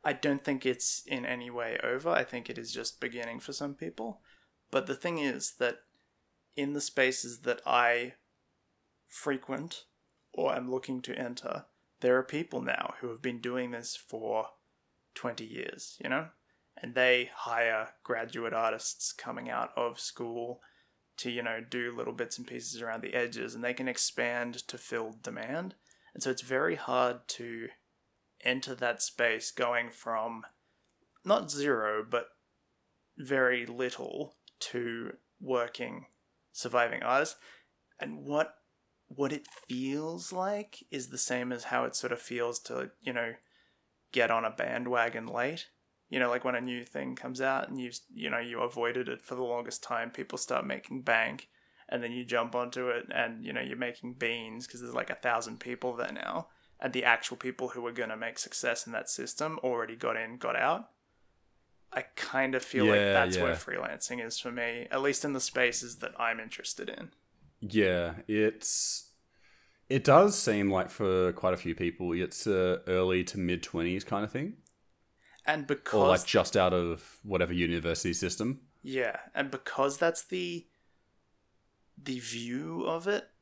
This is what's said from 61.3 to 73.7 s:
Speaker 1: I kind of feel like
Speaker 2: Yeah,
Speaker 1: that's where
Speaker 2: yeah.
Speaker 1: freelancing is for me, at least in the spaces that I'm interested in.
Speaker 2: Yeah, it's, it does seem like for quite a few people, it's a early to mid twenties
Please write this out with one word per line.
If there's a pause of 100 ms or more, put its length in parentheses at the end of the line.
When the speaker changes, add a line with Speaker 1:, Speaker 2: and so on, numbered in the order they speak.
Speaker 1:
I (120)
kind
of
feel
like
Speaker 2:
Yeah,
Speaker 1:
that's
where
Speaker 2:
yeah.
Speaker 1:
freelancing
is
for
me,
at
least
in
the
spaces
that
I'm
interested
in. (460)
Speaker 2:
Yeah, (120)
it's, (760)
it
does
seem
like
for
quite
a
few
people,
it's
a
early
to
mid
twenties